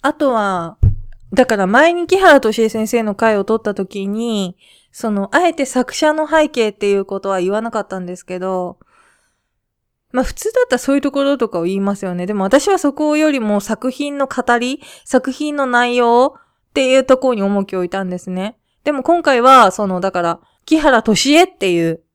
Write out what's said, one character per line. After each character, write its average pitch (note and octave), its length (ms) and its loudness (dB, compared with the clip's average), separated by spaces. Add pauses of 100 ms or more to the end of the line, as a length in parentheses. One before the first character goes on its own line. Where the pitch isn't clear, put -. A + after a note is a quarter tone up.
あ D4 120 0
と C#4+ 180 0
は、 F#3+ 460 -4 (560)
だ B3 140 4
か A3+ 80 0
ら G3 100 0
前 C#4 280 4
に F4 120 -4
木 F#4 140 2
原 F4 160 8
敏 A3+ 260 2
江 A3 80 2
先 A3 180 -4
生 A3+ 160 -2
の G#3 120 -4
回 A3 220 2
を G3 80 -2
取 A3 140 0
っ - 20 -6
た G#3 120 -4
時 G3 340 -8
に、 G#3 500 -6 (340)
そ - 180 -6
の、 G3 260 -2
あ F4 100 4
え E4 80 2
て C#4+ 120 -4
作 B3+ 300 -4
者 D4+ 180 0
の D#4 140 -4
背 D4+ 220 2
景 A3+ 200 -2
っ G3+ 80 -8
て G3+ 140 -2
い G3 60 2
う G3 80 -4
こ G3 140 -8
と G3 100 -6
は F#3+ 120 -2
言 F#3 100 -2
わ G#3+ 100 -2
な A3+ 100 -10
か A3 80 -4
っ G3+ 80 -8
た F#3+ 120 -8
ん F3+ 60 -10
で F3+ 100 -10
す - 80 -20
け F#3 140 -12
ど、 F3+ 400 -6 (1300)
ま B3+ 100 -2
あ - 20 0
普 - 120 -6
通 - 180 -6
だ B4+ 120 2
っ - 40 -20
た C4 60 0
ら B3 40 -2
そ C#4 140 0
う - 20 4
い C#4 40 2
う - 20 -2
と C#4 100 -2
こ C#4 120 -2
ろ C#4 140 0
と A3+ 120 -2
か F3+ 100 -4
を E3 40 -4
言 F#3+ 120 -2
い G3 40 -2
ま G3+ 160 -2
す G3+ 100 -10
よ F3+ 80 -6
ね。 F3+ 140 -6
で G#3+ 80 -6
も G3 80 -2
私 B3 260 2
は F#4+ 80 2
そ C#4+ 160 0
こ D4+ 240 0
よ D#4 140 2
り C4+ 80 -2
も G#3 200 0
作 A3+ 300 -4
品 C#4+ 300 -8
の C4+ 80 -2
語 A#3+ 320 -2
り、 B3+ 220 -4 (220)
作 C4 280 0
品 D4 240 -8
の C#4+ 100 -2
内 B3 320 0
容 A#3+ 400 2
っ - 360 -20
て C4+ 140 0
い C4 120 4
う B3+ 40 0
と C4 140 4
こ C4 120 0
ろ B3 40 0
に G#3 80 -4
重 G3 240 0
き - 80 -12
を F#3 60 -4
置 F3+ 80 -4
い - 20 -8
た G3 140 -6
ん F3+ 60 -6
で F3+ 100 -6
す - 100 -14
ね。 F#3 280 -8 (280)
で D4 80 0
も C4+ 100 -6
今 E4+ 180 2
回 C4 200 2
は、 B3 300 8
そ G#3+ 140 -4
の、 F#3 140 -4
だ F#3 140 -4
か F3+ 80 -4
ら、 E3+ 180 -4 (260)
木 D#4 140 2
原 C4+ 200 4
敏 A3+ 340 0
江 E4 100 6
っ F#4 140 -2
て F#3 160 -2
い E3 160 0
う E3 140 -8 (120)